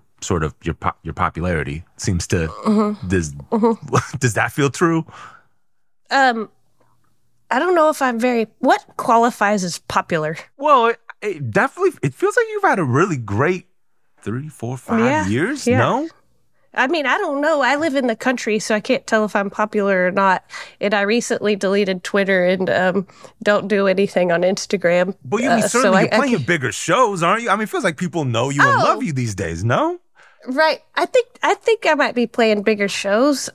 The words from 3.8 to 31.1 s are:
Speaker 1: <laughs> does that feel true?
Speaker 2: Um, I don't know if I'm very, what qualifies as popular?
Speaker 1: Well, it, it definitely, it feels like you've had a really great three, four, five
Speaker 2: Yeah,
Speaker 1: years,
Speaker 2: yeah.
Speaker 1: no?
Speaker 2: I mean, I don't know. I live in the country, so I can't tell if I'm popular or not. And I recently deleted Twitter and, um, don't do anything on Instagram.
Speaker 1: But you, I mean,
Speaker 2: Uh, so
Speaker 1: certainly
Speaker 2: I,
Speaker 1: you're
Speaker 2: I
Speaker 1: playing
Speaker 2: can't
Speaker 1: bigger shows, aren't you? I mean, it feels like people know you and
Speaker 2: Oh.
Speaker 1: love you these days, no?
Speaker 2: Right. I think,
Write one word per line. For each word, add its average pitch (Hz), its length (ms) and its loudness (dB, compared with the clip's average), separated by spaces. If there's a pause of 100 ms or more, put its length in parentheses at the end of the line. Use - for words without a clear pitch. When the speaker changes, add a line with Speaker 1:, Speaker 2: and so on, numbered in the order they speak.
Speaker 1:
<laughs> - 20 -6
does 117 160 0
that 117 180 0
feel 139 180 2
true? 165 340 0 (1080)
Speaker 2:
Um, 240 380 2 (1000)
I 240 80 2
don't 349 160 2
know 311 160 4
if 294 120 -4
I'm 247 160 -2
very, 233 280 0 (120)
what - 260 2 (120)
qualifies 226 680 2
as 170 140 -8
popular? 165 580 -4 (200)
Speaker 1:
Well, 277 320 4
it, 226 100 -2 (240)
it 175 280 -6
definitely, 277 520 0
it - 120 -2
feels 403 220 0
like 466 140 2
you've 415 120 -6
had 302 160 2
a 175 60 0
really 143 320 2
great 123 500 -2 (560)
three, 127 260 -8
four, 127 280 -10
five 226 240 -4
Speaker 2:
Yeah, 269 280 2
Speaker 1:
years, 196 380 -2
Speaker 2:
yeah. 247 120 2
Speaker 1:
no? 254 300 0 (640)
Speaker 2:
I 247 140 0
mean, 302 180 -2
I 262 140 0
don't 302 220 -2
know. 294 220 2
I 254 120 2
live 294 220 -2
in 254 100 0
the 226 80 0
country, 226 460 -2
so 220 160 -2
I 214 40 -2
can't - 240 -2
tell 220 200 0
if 196 100 -6
I'm 202 160 0
popular 202 560 0
or 180 60 0
not. 196 320 2 (360)
And 208 140 0
I 202 60 0
recently 208 560 0
deleted 190 480 -2
Twitter 190 420 0
and, 185 240 0
um, 180 360 0 (360)
don't 208 240 2
do 196 220 2
anything 185 420 0
on 170 120 2
Instagram. 180 800 0
Speaker 1:
But 147 180 -4
you, 254 60 0
I 233 80 4
mean, 220 80 2
Speaker 2:
Uh, - 40 -2
so 233 120 0
Speaker 1:
certainly 190 180 4
Speaker 2:
I, 185 40 4
Speaker 1:
you're - 120 0
Speaker 2:
I - 40 4
Speaker 1:
playing 269 180 2
Speaker 2:
can't 139 100 -2
Speaker 1:
bigger 147 240 0
shows, 196 540 0
aren't 208 180 2
you? 233 80 -2
I 185 60 4
mean, 220 80 -2
it 208 60 -8
feels 359 120 -4
like 180 140 -2
people 175 280 -4
know 127 260 0
you 139 120 0
and 539 200 4
Speaker 2:
Oh. - 20 2
Speaker 1:
love 302 180 0
you 175 100 -4
these 120 220 -4
days, 85 300 -6
no? 285 340 0 (480)
Speaker 2:
Right. 294 340 0 (140)
I 339 120 -2
think, 480 200 2 (160)